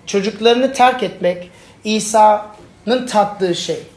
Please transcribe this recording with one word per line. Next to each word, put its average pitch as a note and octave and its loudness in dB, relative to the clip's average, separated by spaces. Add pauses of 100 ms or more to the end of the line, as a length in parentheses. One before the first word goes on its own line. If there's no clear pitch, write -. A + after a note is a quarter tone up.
çocuklarını A3+ 0
terk B3 2
etmek, F3+ -4 (320)
İsa'nın G#3+ 0
tattığı F#3 0
şey. E3 -6 (180)